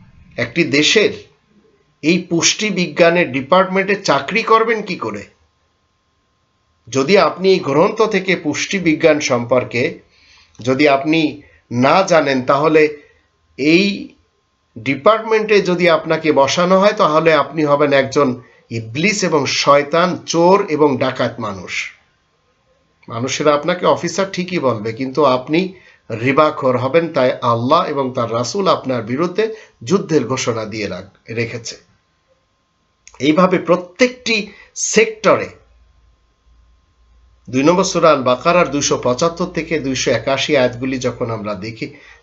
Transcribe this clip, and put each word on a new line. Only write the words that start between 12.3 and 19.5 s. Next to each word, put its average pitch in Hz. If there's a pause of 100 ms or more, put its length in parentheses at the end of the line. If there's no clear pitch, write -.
তাহলে 151 (600)
এই 175 (600)
ডিপার্টমেন্টে 208
যদি 175
আপনাকে 160
বসানো 175
হয়, 208
তাহলে 160
আপনি 147
হবেন 147
একজন 131 (280)
ইবলিস 131
এবং 156
শয়তান, 147